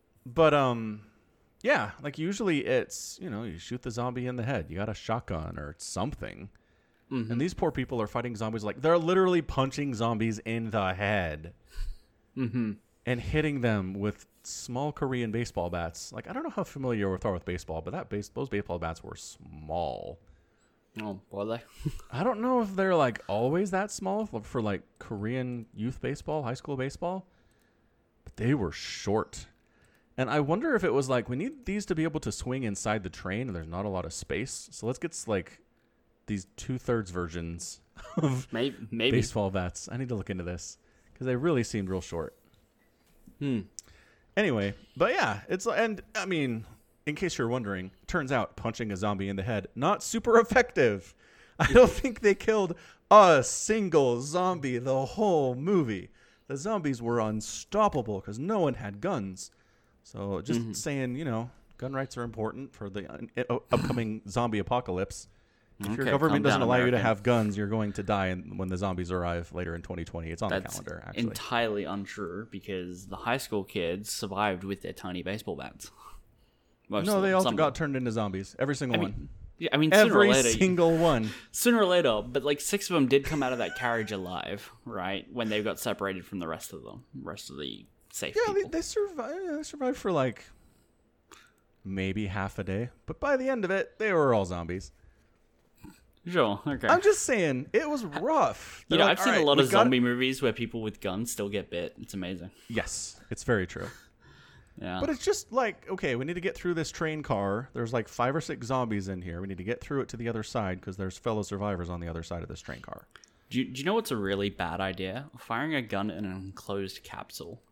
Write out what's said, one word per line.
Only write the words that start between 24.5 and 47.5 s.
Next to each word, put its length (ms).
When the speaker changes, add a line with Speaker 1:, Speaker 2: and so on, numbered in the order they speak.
Speaker 1:
like, 220
Korean 760
youth 280
baseball, 400
high 120
school 220
baseball, 500
but 120
they 180
were 180
short. 720
And 100
I 120
wonder 340
if 100
it 80
was 160
like, 200
"We 80
need 300
these 200
to 80
be 100
able 160
to 120
swing 320
inside 380
the 80
train, 380
and 80
there's 120
not 160
a 60
lot 160
of 80
space, 580
so 140
let's 120
get, 160
like, 340
these 200
two-thirds 540
versions 720
<laughs> 180
of 360
Speaker 2:
May-, 220
maybe. 280
Speaker 1:
baseball 320
bats." 420
I 60
need 100
to 60
look 160
into 140
this, 340
'cause 120
they 100
really 280
seemed 260
real 100
short. 340
Speaker 2:
Hmm. 200
Speaker 1:
Anyway, 400
but 160
yeah, 280
it's, 160
and, 340
I 100
mean, 400
in 80
case 240
you're 100
wondering, 420